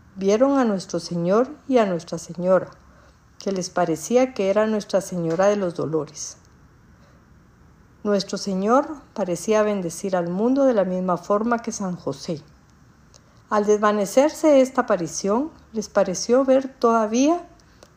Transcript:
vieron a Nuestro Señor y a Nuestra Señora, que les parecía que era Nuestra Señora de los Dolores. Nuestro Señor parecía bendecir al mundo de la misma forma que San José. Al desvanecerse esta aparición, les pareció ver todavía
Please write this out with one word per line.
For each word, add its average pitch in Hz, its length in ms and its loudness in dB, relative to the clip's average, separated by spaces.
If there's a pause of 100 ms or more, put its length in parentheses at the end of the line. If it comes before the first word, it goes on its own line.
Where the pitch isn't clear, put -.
(160)
vieron 220 420 2
a 262 60 4
Nuestro 190 360 -2
Señor 180 480 0 (200)
y 262 80 2
a 226 80 4
Nuestra 175 320 -4
Señora, 175 540 -2 (680)
que 202 140 -6
les 185 160 -6
parecía 180 640 0
que 190 160 -2
era 208 180 2
Nuestra 208 360 -2
Señora 175 460 0
de 208 80 2
los 180 180 -4
Dolores. - 640 -6 (1700)
Nuestro 202 340 -2
Señor 208 480 0 (260)
parecía 208 500 -2
bendecir 190 540 -4
al 170 140 -2
mundo 240 340 2
de 262 80 4
la 202 120 2
misma 185 340 -2
forma 220 400 0
que 226 140 -10
San 185 220 -6
José. 151 460 -8 (1080)
Al 208 160 0
desvanecerse 214 960 4
esta 254 200 0
aparición, 208 680 -2 (240)
les 220 160 -6
pareció 233 560 2
ver 269 220 2
todavía 240 800 0 (500)